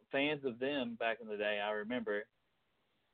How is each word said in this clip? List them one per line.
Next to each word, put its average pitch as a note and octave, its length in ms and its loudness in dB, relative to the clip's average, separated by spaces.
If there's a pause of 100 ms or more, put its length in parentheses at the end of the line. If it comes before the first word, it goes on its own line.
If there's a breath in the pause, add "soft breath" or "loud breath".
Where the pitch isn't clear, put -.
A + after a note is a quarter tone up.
(120)
fans C#3+ 340 2
of A#2+ 140 -2
them B2+ 400 -2
back A2+ 220 2
in A2+ 60 -12
the G#2+ 100 -4
day, G#2 220 2
I G#2 120 0
remember, G#2+ 540 0 (880)